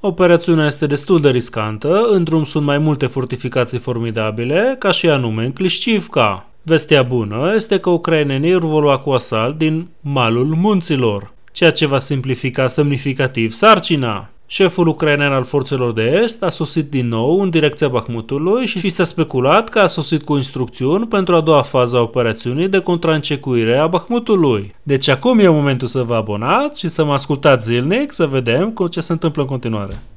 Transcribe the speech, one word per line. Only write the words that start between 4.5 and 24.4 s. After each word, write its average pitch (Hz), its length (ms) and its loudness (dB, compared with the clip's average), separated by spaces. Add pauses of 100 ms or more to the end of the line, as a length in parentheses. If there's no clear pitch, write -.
ca 196 120 0
și 170 180 0
anume 117 360 0
în 131 60 -2
Clișcivca. 156 960 0 (140)
Vestea 151 420 2
bună 123 520 -2
este 208 240 0
că - 100 -2
ucrainenii 156 640 0
îl 185 80 4
vor 156 220 0
lua 143 160 4
cu 139 140 -4
asalt 123 460 -2
din 160 300 -2 (120)
malul 127 460 0
munților, 156 880 0 (180)
ceea 165 200 4
ce 160 140 0
va 135 140 2
simplifica 131 680 -2
semnificativ 135 840 0
sarcina. 143 760 2 (240)
Șeful 175 340 2
ucrainean 147 440 0
al 131 120 0
forțelor 127 500 -2
de 117 300 0
est 233 200 -4
a 180 60 0
sosit 156 400 -4
din 131 180 -2
nou 123 340 0
în 190 80 0
direcția 156 380 0
Bahmutului 131 800 -2
și, 196 140 -6
și 185 100 -2
s-a 175 140 -2
speculat 160 680 0
că 220 100 0
a 190 80 4
sosit 156 360 -4
cu 147 120 -2
instrucțiuni 135 720 -2
pentru 190 280 0
a 165 60 4
doua 151 200 4
fază 123 360 0
a 120 40 4
operațiunii 120 680 -2
de 190 120 2
contraîncecuire 147 960 0
a 156 100 2
Bahmutului. 175 960 0